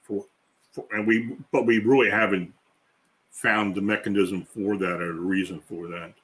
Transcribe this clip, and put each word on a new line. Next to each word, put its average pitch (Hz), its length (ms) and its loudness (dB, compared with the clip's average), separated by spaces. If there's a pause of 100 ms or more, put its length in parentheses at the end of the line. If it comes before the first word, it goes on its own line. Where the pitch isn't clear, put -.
For, 101 200 -6 (480)
for, - 200 -14
and 107 140 -4
we, 113 300 2 (160)
but 127 140 2
we 113 140 4
really 117 300 6
haven't 98 440 0 (760)
found 104 440 0
the 98 60 -2
mechanism 98 640 0
for 101 340 -4
that 90 240 -2
or 85 120 -6
the 82 60 -8
reason 92 480 -2
for 87 200 -12
that. 87 260 -12 (100)